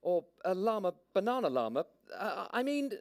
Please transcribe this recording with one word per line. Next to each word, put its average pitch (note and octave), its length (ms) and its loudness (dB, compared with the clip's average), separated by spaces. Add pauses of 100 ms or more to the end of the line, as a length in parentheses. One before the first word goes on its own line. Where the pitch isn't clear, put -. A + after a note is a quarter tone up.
or F3 240 2 (200)
a F#3 80 2
llama F#3+ 400 0 (200)
banana A3 360 2
llama. B2+ 360 0 (280)
Uh, G3 380 -4
I B3 120 0
mean C#4 380 0